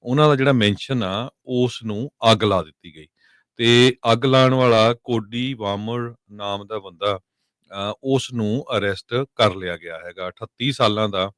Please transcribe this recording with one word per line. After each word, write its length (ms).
ਉਹਨਾਂ 260
ਦਾ 60
ਜਿਹੜਾ 160
ਮੈਂਸ਼ਨ 520
ਆ, 260
ਉਸ 380
ਨੂੰ 280
ਅੱਗ 120
ਲਾ 200
ਦਿੱਤੀ 320
ਗਈ 120
ਤੇ 400
ਅੱਗ 140
ਲਾਉਣ 280
ਵਾਲਾ 500
ਕੋਡੀ 500
ਵਾਮਰ 600
ਨਾਮ 360
ਦਾ 120
ਬੰਦਾ, 400
ਅ, 220
ਉਸ 300
ਨੂੰ 320
ਅਰੈਸਟ 480
ਕਰ 200
ਲਿਆ 220
ਗਿਆ 220
ਹੈਗਾ। 300
ਅਠੱਤੀ 420
ਸਾਲਾਂ 380
ਦਾ 280